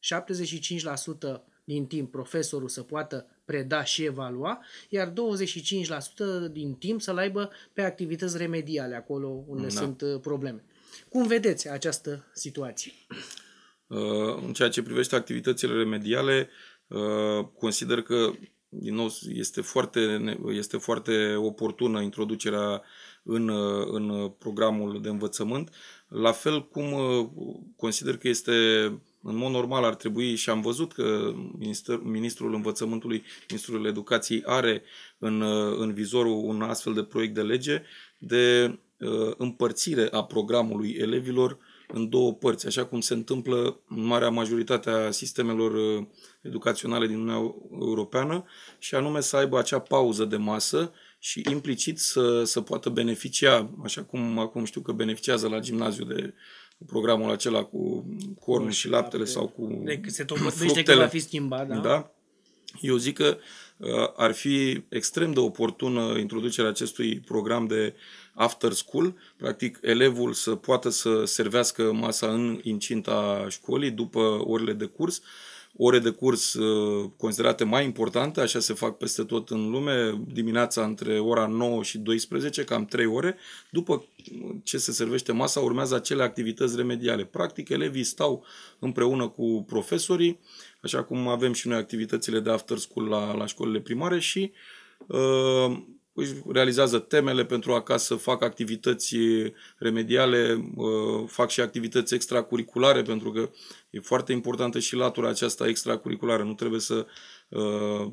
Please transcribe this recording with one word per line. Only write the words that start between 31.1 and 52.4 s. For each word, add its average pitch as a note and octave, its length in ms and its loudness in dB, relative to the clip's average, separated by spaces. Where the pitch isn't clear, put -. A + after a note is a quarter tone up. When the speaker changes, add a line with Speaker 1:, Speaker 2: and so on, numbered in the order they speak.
Speaker 2:
minister-, A2 460 -6
ministrul A2+ 500 -4
învățământului, A2 720 -4
ministrul G#2+ 360 -4
educației G#2+ 600 0
are B2 380 2
în, A2 240 -2
uh, G#2+ 360 0
în A2 160 -2
vizorul A2 500 0
un G#2+ 180 -2
astfel A2+ 320 -4
de G#2+ 100 0
proiect A2 300 -2
de G#2+ 80 0
lege C3 400 0
de, B2 600 4
uh, A2 400 -2
împărțire B2 720 0
a G#2+ 120 0
programului G#2+ 760 0
elevilor B2+ 580 0
în A2+ 220 -4
două B2 240 4
părți, A#2 340 0
așa A#2 180 -2
cum A#2+ 160 -4
se - 120 -2
întâmplă B2 640 -2
în A2+ 160 -4
marea A#2+ 240 4
majoritate A2+ 600 0
a A2 220 2
sistemelor, A2+ 640 0
uh, G#2+ 320 0
educaționale A#2 680 -2
din A2 80 -2
Uniunea A2+ 380 -2
Europeană, C3 640 -2
și - 160 -6
anume D3 260 0
să C3+ 140 0
aibă C3+ 240 4
acea B2+ 200 0
pauză A#2 460 4
de G#2+ 120 0
masă G#2+ 540 0
și - 300 -6
implicit C#3+ 500 -2
să, A#2+ 440 4